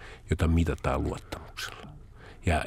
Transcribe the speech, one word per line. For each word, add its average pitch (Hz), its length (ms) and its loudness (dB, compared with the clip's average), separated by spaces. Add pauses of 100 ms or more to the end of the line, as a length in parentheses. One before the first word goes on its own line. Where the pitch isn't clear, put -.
(300)
jota 82 180 4
mitataan - 560 4
luottamuksella. - 800 -6 (640)
Ja 85 220 2